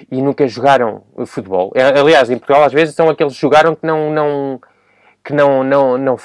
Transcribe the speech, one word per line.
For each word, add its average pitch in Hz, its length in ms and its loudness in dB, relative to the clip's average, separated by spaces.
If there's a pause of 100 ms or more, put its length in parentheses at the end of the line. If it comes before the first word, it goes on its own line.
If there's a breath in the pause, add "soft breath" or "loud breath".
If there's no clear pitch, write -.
(100)
e 131 120 -4
nunca 139 240 0
jogaram 117 560 0 (240)
futebol. 95 480 -6
É, 131 80 2
aliás, 139 480 4
em 135 80 -2
Portugal 143 240 2
às 135 100 2
vezes 151 220 0
são 165 140 2
aqueles 147 260 -2
que - 60 -20
jogaram 151 340 2
que 160 120 -10
não, 156 240 -2
não, 143 500 -4 (600 soft breath)
que - 100 -10
não, 143 300 2
não, 135 360 0
não, 131 260 -2